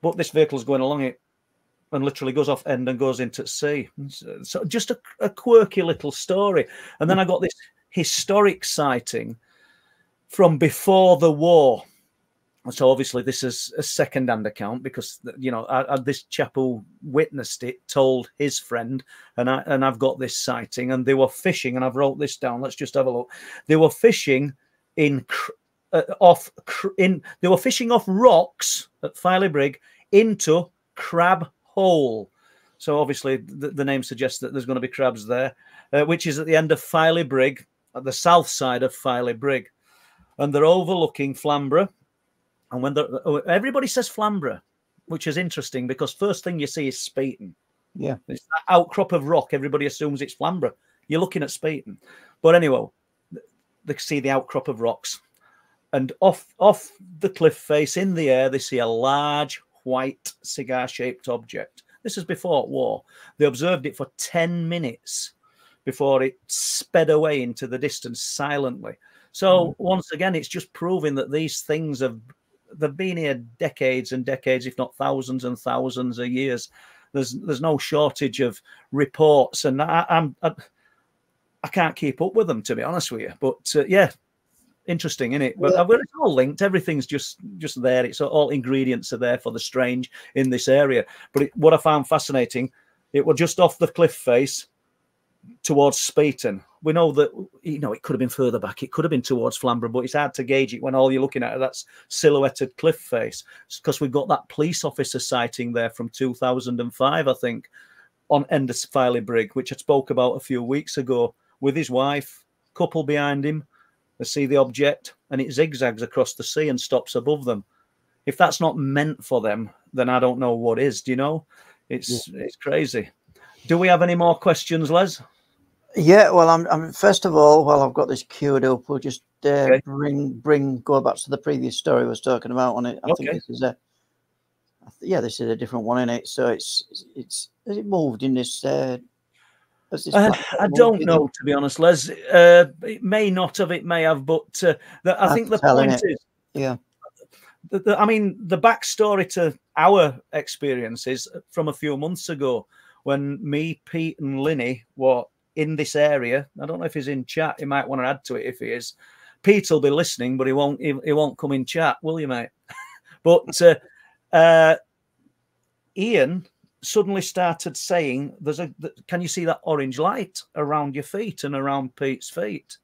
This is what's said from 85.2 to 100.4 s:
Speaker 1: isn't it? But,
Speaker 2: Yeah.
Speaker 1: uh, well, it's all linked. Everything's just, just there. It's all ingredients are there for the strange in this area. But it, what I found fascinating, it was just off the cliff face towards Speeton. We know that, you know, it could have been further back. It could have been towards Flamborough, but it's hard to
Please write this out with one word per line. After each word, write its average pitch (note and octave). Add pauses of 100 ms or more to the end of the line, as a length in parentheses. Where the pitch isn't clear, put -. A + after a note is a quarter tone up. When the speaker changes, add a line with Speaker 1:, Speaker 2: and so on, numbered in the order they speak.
Speaker 1:
isn't C#3+
it? C3
But, F#3
Speaker 2:
Yeah. F3+
Speaker 1:
uh, F3
well, A3+
it's -
all G#3+
linked. C3+
Everything's F3
just, - (180)
just D3+
there. B2+
It's -
all D3
ingredients C3
are A#2+
there A#2+
for A#2
the A2+
strange B2 (240)
in C3+
this B2
area. C3+ (280)
But C#3+
it, -
what D#3
I D#3+
found D3+
fascinating, C3 (420)
it C#3+
was D#3
just E3
off F3
the E3+
cliff E3
face - (920)
towards C#3+
Speeton. B2+ (200)
We D#3
know E3
that, C#3+ (300)
you D#3
know, G#2+
it -
could -
have A#2+
been B2
further A#2+
back. G2+
It C3
could D#3
have E3+
been C3+
towards A#2+
Flamborough, A#2+
but A#2+
it's B2+
hard D3
to C3+